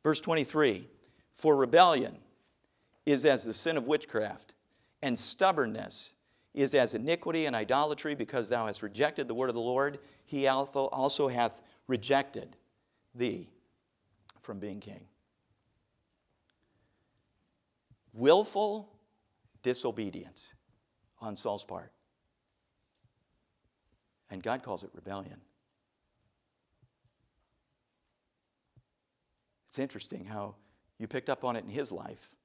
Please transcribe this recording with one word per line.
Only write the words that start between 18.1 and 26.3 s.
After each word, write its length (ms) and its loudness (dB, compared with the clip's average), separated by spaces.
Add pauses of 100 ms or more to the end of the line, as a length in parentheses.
Willful 760 4 (760)
disobedience 880 -4 (680)
on 160 -8
Saul's 300 -6
part. 260 -12 (2500)
And 120 -12
God 220 -4
calls 200 -8
it 100 -16
rebellion. 460 -12 (4000)